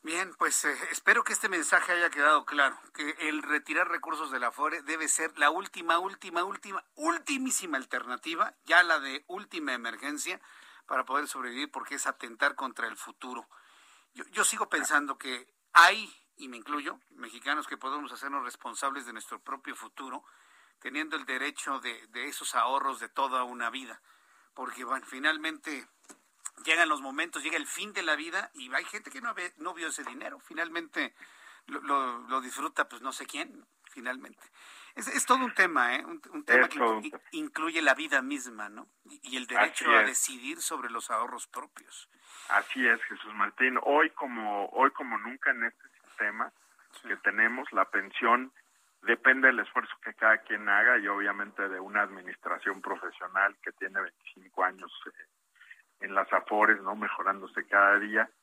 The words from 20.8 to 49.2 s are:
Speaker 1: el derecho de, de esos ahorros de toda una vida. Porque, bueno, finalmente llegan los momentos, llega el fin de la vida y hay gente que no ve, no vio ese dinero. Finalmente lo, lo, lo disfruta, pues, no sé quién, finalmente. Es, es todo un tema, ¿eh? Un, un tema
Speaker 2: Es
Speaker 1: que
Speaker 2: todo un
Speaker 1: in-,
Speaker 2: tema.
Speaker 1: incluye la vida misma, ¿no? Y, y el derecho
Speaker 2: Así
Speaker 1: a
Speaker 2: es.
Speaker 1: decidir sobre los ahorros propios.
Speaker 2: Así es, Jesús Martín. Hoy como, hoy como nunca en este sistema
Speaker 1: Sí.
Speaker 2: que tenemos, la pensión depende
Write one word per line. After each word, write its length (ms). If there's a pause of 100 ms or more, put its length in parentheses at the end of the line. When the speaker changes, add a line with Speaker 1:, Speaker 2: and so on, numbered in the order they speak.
Speaker 1:
el 80
derecho 540
de, 300
de 180
esos 280
ahorros 440
de 100
toda 340
una 280
vida. 280 (540)
Porque, 320
bueno, 220
finalmente 800 (760)
llegan 260
los 120
momentos, 420
llega 140
el 100
fin 260
de 100
la 120
vida 380
y 200
hay 120
gente 260
que 100
no 120
ve, 240
no 160
vio 140
ese 160
dinero. 360
Finalmente 720 (520)
lo, 160
lo, 460
lo 140
disfruta, 460
pues, 140
no 100
sé 140
quién, 400 (260)
finalmente. 500 (520)
Es, 140
es 180
todo 180
un 100
tema, 420
¿eh? 100
Un, 160 (100)
un 140
tema 180
Speaker 2:
Es 60
Speaker 1:
que 100
Speaker 2:
todo 180
un 80
Speaker 1:
in-, 60
Speaker 2:
tema. 200
Speaker 1:
incluye 500
la 140
vida 260
misma, 480
¿no? 180 (180)
Y, 180
y 140
el 100
derecho 380
Speaker 2:
Así 100
Speaker 1:
a 60
Speaker 2:
es. 60
Speaker 1:
decidir 540
sobre 280
los 200
ahorros 380
propios. 640 (400)
Speaker 2:
Así 380
es, 160
Jesús 300
Martín. 500
Hoy 280
como, 580
hoy 220
como 260
nunca 340
en 120
este 260 (160)
sistema 460 (500)
Speaker 1:
Sí. 80
Speaker 2:
que 80
tenemos, 540
la 140
pensión 640 (520)
depende 460